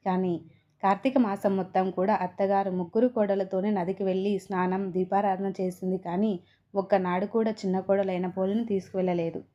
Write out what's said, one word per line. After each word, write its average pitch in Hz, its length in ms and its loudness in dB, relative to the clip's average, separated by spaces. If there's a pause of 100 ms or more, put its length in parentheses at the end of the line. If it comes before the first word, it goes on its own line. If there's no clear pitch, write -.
కానీ 185 340 0 (420)
కార్తీక 202 360 2
మాసం 202 380 2
మొత్తం 190 340 0
కూడా 185 240 0
అత్తగారు 196 560 0
ముగ్గురు 185 380 0
కోడలతోనే 196 600 0
నదికి 190 340 -2
వెళ్ళి 190 340 0
స్నానం, 185 540 -2
దీపారాధన 190 680 0
చేసింది 185 380 -2
కానీ 185 420 -2 (340)
ఒక్కనాడు 190 520 0
కూడా 220 240 0
చిన్న 190 300 -2
కోడలైన 185 460 0
పోలిని 190 400 -2
తీసుకువెళ్ళలేదు. 185 760 -2 (120)